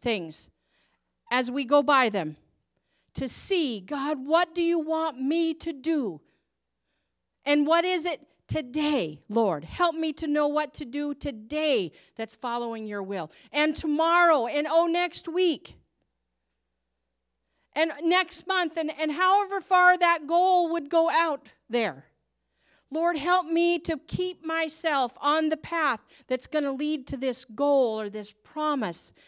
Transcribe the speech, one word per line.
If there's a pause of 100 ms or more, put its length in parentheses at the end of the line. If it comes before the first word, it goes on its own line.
things (800)
as
we
go
by
them (800)
to
see,
"God,
what
do
you
want
me
to
do? (1200)
And
what
is
it (200)
today,
Lord?
Help
me
to
know
what
to
do
today (220)
that's
following
your
will. (220)
And
tomorrow,
and
oh,
next
week, (2000)
and (100)
next
month,
and,
and
however
far
that
goal
would
go
out (200)
there. (840)
Lord,
help
me
to
keep
myself
on
the
path (240)
that's
gonna
lead
to
this
goal
or
this
promise (160)